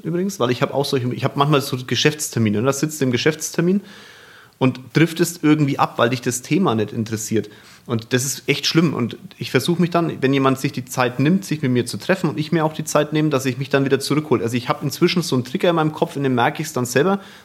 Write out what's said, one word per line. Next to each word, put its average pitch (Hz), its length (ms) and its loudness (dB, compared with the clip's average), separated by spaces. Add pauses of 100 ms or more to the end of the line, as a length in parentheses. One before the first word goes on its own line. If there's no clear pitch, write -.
übrigens, 180 380 -4
weil 123 100 0
ich 123 100 -2
hab - 140 -2
auch 139 100 0
solche, 123 300 -2
ich - 100 -6
hab 139 140 -4
manchmal 143 240 4
so - 240 -6
Geschäftstermine, 117 760 0
ne? 123 60 0
Da 135 80 2
sitzt 156 260 -4
du 135 60 0
im 127 60 0
Geschäftstermin 165 680 0 (800)
und 127 200 2 (140)
driftest 165 500 2
irgendwie 151 360 4
ab, - 180 2
weil 120 140 4
dich 127 100 -2
das - 220 -4
Thema 151 320 2
nicht 110 180 -2
interessiert. 110 560 -2 (380)
Und 117 260 -4
das 127 140 2
ist - 220 -6
echt - 180 0
schlimm. 160 260 2
Und 120 240 -4 (220)
ich - 120 -8
versuch 165 280 2
mich 170 100 4
dann, 165 320 0
wenn 135 140 2
jemand 135 240 4
sich 135 140 -2
die 127 120 -8
Zeit 123 360 -2
nimmt, 180 260 2
sich 151 160 -4
mit 131 80 0
mir 120 160 2
zu 110 100 -8
treffen 180 320 -2
und 131 100 -6
ich - 140 -4
mir 165 140 2
auch 156 80 -4
die 156 100 -6
Zeit 151 300 0
nehme, 156 160 2
dass 135 160 0
ich 123 100 -2
mich 135 140 -8
dann 139 160 2
wieder 139 120 2
zurückhole. 139 440 0
Also 117 160 -2
ich 117 100 -8
hab - 140 -2
inzwischen 170 400 0
so 143 140 -2
einen 123 80 0
Trigger 185 260 0
in 170 60 2
meinem 156 160 0
Kopf - 220 -2
und 139 100 -4
den 131 100 0
merk 131 260 0
ich's 151 140 -8
dann 123 100 -2
selber. 180 360 2 (240)